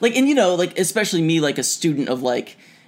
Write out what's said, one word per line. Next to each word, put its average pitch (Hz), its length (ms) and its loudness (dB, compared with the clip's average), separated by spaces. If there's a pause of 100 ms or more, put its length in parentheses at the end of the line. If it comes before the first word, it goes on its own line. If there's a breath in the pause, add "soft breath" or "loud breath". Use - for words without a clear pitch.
like, 233 140 2
and, 262 120 2
you 294 60 2
know, 185 220 2
like, 175 240 -2
especially 190 420 0
me, 160 180 2
like, 143 200 0
a 127 40 -2
student 147 460 -2
of, 127 140 -4
like, 123 340 -2 (300 soft breath)